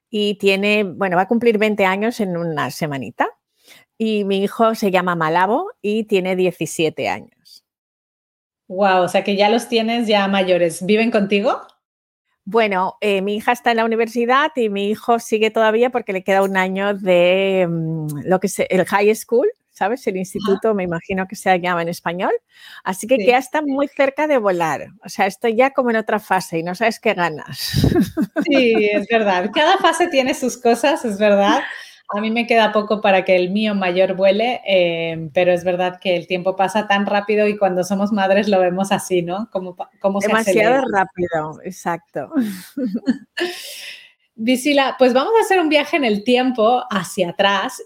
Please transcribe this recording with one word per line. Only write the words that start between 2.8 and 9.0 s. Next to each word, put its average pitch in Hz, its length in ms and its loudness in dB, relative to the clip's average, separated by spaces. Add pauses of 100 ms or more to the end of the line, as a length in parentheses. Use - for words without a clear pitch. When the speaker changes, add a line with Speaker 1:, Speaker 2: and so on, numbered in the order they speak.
Speaker 1:
Y 214 260 -2
mi 196 180 0
hijo 226 340 0
se 208 160 -2
llama 180 260 0
Malabo 185 500 2 (140)
y 214 240 -2
tiene 185 320 0
diecisiete 156 720 -2
años. - 560 -12 (1040)
Speaker 2:
Guau, 185 340 2